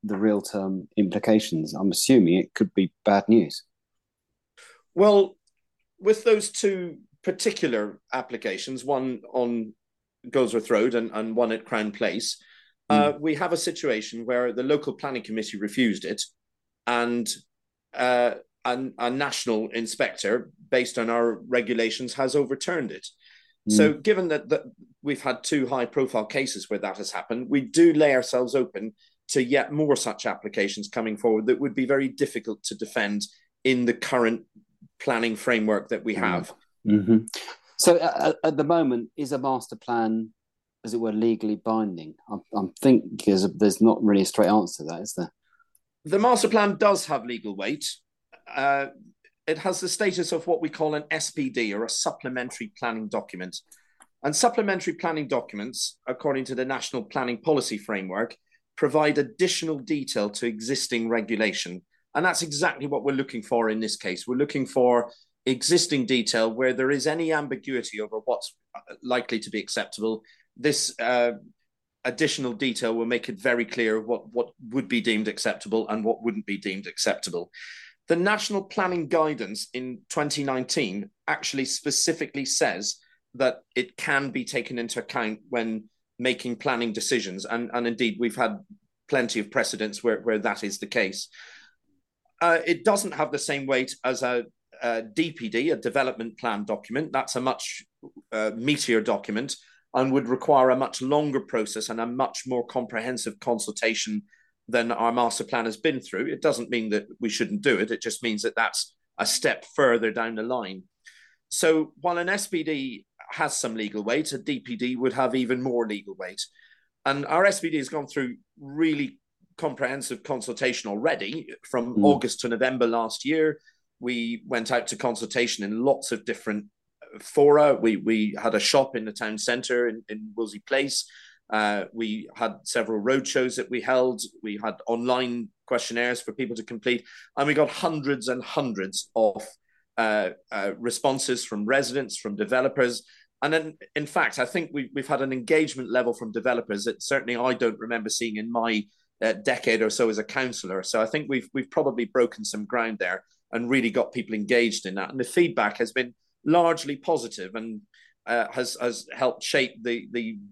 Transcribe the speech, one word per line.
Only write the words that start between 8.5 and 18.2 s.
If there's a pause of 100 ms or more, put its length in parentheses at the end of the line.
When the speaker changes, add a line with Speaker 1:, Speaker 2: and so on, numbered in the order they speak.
Speaker 2:
one (120)
on (560)
Goldsworth
Road
and,
and
one
at
Crown
Place, (520)
uh,
Speaker 1:
Mm.
Speaker 2:
we
have
a
situation
where
the
local
planning
committee
refused
it, (640)
and, (640)
uh, (300)